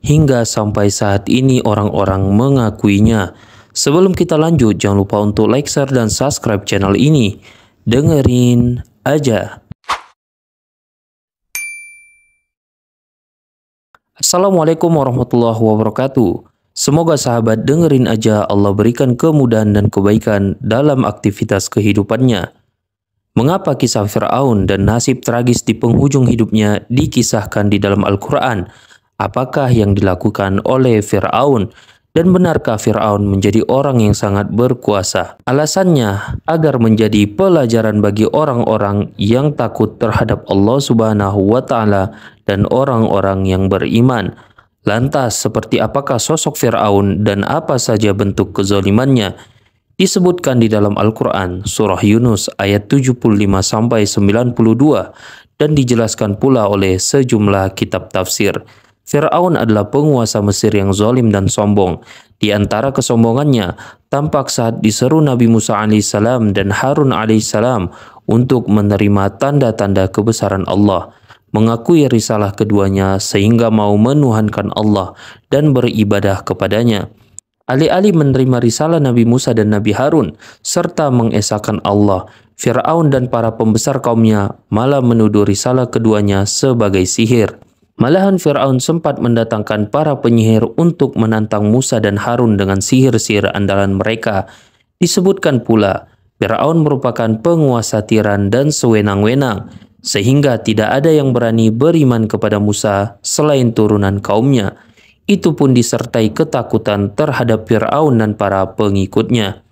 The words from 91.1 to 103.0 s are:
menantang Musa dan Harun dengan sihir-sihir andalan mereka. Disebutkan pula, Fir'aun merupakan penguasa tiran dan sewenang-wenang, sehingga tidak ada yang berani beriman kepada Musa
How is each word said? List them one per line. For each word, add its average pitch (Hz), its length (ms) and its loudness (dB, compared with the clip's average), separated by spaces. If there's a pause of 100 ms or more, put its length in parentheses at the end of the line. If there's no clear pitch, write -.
menantang 107 560 0
Musa 120 320 0
dan 104 160 0
Harun 117 400 0
dengan 95 240 0
sihir-sihir 110 720 0
andalan 98 400 0
mereka. 107 560 -4 (480)
Disebutkan 170 640 0
pula, 104 480 0 (240)
Fir'aun 143 480 0
merupakan 123 560 -2
penguasa 127 640 0
tiran 101 480 0
dan 143 240 0
sewenang-wenang, 107 960 0 (320)
sehingga 127 560 0
tidak 107 420 0
ada 165 80 2
yang 143 220 2
berani 113 400 2
beriman 127 560 2
kepada 104 320 -2
Musa 101 640 -2